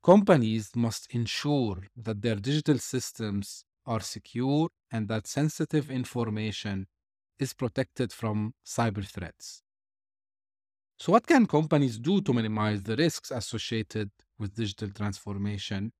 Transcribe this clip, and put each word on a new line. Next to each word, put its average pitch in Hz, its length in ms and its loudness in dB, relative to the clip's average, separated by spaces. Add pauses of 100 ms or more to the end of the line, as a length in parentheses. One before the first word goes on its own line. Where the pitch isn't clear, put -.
Companies 147 720 6
must 113 360 -2
ensure 120 720 -2 (120)
that 107 280 -6
their 113 140 0
digital 139 420 2
systems - 840 -6 (200)
are 113 160 -2
secure 135 680 -2 (220)
and 113 180 -4
that 110 180 -4
sensitive 151 640 -2
information 107 960 -4 (520)
is 135 140 -4
protected - 600 -4
from 107 420 -4 (100)
cyber 104 420 -2
threats. - 560 -14 (1400)
So - 140 0
what 147 140 6
can 180 200 6
companies 147 520 2
do 185 240 2
to 151 100 0
minimize 107 500 0
the 110 140 -4
risks 160 340 0
associated 110 800 -6 (280)
with 101 180 -6
digital 107 320 -4
transformation 101 1120 -6